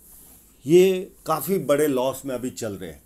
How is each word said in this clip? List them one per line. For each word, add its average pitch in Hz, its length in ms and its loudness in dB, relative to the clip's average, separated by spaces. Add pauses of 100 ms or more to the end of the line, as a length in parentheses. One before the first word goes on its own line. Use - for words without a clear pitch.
(640)
ये 185 360 6 (260)
काफ़ी 156 340 -2
बड़े 143 260 2
लॉस 131 380 -2
में 135 100 -8
अभी 120 160 -8
चल 104 240 -8
रहे 87 160 -12
हैं, 78 160 -20